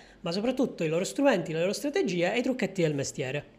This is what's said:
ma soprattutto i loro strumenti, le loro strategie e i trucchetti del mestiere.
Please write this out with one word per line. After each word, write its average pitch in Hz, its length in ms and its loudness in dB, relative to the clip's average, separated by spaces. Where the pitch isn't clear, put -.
ma 170 140 -4
soprattutto 240 500 0
i 156 60 0
loro 170 160 0
strumenti, 208 480 2
le 160 80 -2
loro 190 100 2
strategie 202 600 0
e 240 60 0
i - 20 0
trucchetti 247 400 0
del 156 120 2
mestiere. 139 520 -4